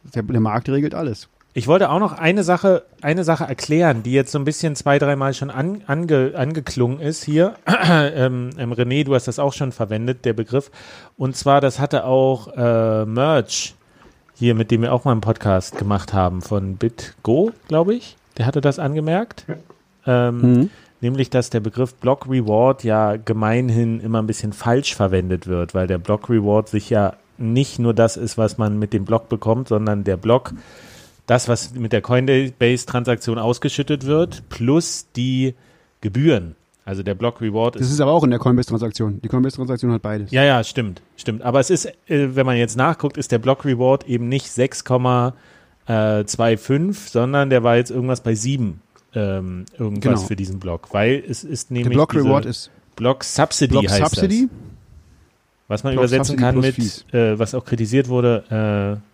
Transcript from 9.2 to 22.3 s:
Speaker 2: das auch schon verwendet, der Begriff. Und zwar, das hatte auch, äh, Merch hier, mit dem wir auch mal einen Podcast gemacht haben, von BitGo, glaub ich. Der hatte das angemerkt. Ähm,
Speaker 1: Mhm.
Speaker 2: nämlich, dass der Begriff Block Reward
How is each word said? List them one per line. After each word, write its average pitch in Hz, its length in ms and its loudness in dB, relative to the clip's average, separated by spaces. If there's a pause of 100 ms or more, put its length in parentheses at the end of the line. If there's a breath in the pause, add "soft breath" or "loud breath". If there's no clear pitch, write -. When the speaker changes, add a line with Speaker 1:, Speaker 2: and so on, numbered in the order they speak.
Speaker 2:
das 120 100 -6
auch 143 140 0
schon 135 180 -4
verwendet, 117 540 -4
der 117 80 2
Begriff. 117 380 -4 (480 loud breath)
Und 131 180 -4
zwar, 139 240 4
das 135 180 0
hatte 143 260 0
auch, 131 520 2
äh, 113 480 2
Merch 127 680 -2 (600 soft breath)
hier, 120 200 2
mit 110 160 0
dem 113 120 4
wir 127 120 0
auch 120 100 -2
mal 135 80 2
einen 110 80 2
Podcast 101 560 0
gemacht 101 380 -2
haben, 90 260 0
von 95 360 -4
BitGo, 131 760 -2 (160)
glaub 170 220 2
ich. - 260 -6 (220)
Der 117 80 0
hatte 139 160 0
das 143 160 0
angemerkt. 156 680 -4 (640)
Ähm, 120 340 2
Speaker 1:
Mhm. 123 300 4 (300 loud breath)
Speaker 2:
nämlich, 127 300 -2
dass 123 200 0
der 113 100 0
Begriff 120 340 -4
Block 131 340 -2
Reward 127 540 2